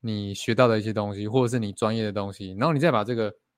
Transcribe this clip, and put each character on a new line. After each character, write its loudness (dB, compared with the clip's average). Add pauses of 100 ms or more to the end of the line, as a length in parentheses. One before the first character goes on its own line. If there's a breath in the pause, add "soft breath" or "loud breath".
你 -4
学 -2
到 6
的 4
一 0
些 -4
东 -2
西， -6
或 4
者 2
是 -2
你 -2
专 0
业 -2
的 -2
东 -4
西， -12
然 2
后 2
你 0
再 4
把 2
这 -4
个 -2 (220)